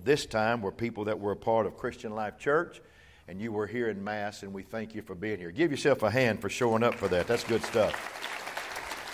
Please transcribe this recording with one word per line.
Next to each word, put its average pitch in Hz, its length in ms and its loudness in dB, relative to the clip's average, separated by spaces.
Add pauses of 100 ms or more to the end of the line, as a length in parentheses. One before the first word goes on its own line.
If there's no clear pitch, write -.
this 143 220 4
time 110 380 2
were 95 80 0
people 117 340 -4
that 104 140 0
were 101 140 0
a - 40 -8
part 113 300 2
of - 100 -8
Christian 117 380 -6
Life 107 240 -4
Church, 160 420 0 (460)
and 90 120 -10
you 113 120 -4
were 104 160 -2
here 117 220 -2
in 98 140 -4
Mass, 104 380 -6
and 98 120 -10
we 98 100 -8
thank 110 320 -8
you 101 80 -8
for 95 100 -10
being 101 240 -4
here. 87 140 -8
Give 151 180 2
yourself 135 320 4
a 107 80 6
hand 113 320 4
for 101 80 -2
showing 113 320 4
up 117 140 4
for 98 140 0
that. 87 180 4
That's 120 160 2
good 110 200 0
stuff. - 600 0 (920)